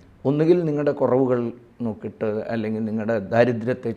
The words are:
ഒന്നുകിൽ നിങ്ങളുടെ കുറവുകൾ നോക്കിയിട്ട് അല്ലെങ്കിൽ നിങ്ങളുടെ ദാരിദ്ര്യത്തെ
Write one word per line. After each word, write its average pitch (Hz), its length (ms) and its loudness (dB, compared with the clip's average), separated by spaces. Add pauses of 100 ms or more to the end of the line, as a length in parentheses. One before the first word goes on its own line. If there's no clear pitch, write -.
(260)
ഒന്നുകിൽ 160 400 4
നിങ്ങളുടെ 147 260 0
കുറവുകൾ 127 600 2 (300)
നോക്കിയിട്ട് 110 440 -6
അല്ലെങ്കിൽ 110 600 -4
നിങ്ങളുടെ 110 340 -2
ദാരിദ്ര്യത്തെ 117 760 0